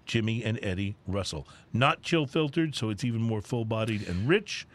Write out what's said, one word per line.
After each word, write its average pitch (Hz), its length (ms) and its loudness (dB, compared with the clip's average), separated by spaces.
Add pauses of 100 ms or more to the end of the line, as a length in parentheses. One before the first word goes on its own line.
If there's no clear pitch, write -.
Jimmy 113 360 0
and 110 200 0
Eddie 98 320 -2 (100)
Russell. 92 420 -4 (240)
Not 139 300 2
chill 160 240 2
filtered, 156 480 0
so 110 160 -2
it's 104 140 -2
even 117 180 0
more 110 220 0
full-bodied 110 640 -2
and 90 200 0
rich. 208 480 0